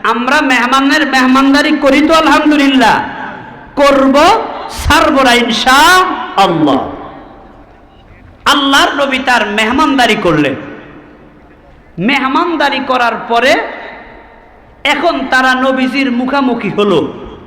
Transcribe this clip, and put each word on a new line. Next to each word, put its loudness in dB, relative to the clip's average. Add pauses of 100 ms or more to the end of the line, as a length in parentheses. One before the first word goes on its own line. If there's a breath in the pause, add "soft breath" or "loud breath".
আমরা 0
মেহমানের 0
মেহমানদারি 2
করি 2
তো 2
আলহামদুলিল্লাহ, 2 (760)
করব, 4 (540)
ছাড়ব 2
না 4
ইনশাআল্লাহ। 2 (1600)
আল্লাহর 2
নবী -4
তার 0
মেহমানদারি 0
করলেন। 0 (1400)
মেহমানদারি -2
করার -2 (140)
পরে 0 (1160)
এখন -2
তারা 0
নবীজির -2
মুখামুখি -2
হলো 0 (340)